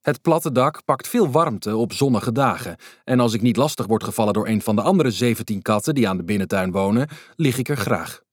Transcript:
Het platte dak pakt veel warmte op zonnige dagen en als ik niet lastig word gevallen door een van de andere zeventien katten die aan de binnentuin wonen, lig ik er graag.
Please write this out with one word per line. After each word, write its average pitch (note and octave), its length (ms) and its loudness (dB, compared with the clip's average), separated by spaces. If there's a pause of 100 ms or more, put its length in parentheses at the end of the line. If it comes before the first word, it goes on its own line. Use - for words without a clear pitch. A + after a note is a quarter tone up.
Het - 220 -2
platte D#3+ 300 2
dak B2+ 320 0
pakt - 240 -2
veel G#3 220 2
warmte A#2+ 460 0
op - 160 -2
zonnige B2 400 0
dagen A2 440 -2 (280)
en B2+ 160 2
als A#2+ 120 4
ik G#2 100 -2
niet A#2 140 2
lastig A#2+ 300 0
word G#2+ 180 0
gevallen G#2+ 280 0
door G#2+ 140 0
een A2 160 0
van G#2+ 140 0
de G#2 60 0
andere D#3 280 4
zeventien A2 520 -2
katten A2 320 0
die A#2 140 2
aan F#2+ 80 -2
de E2+ 80 -6
binnentuin F#2+ 480 -2
wonen, G2+ 360 0 (280)
lig C3+ 220 0
ik B2 100 -4
er D3 80 -2
graag. G2+ 460 -4 (100)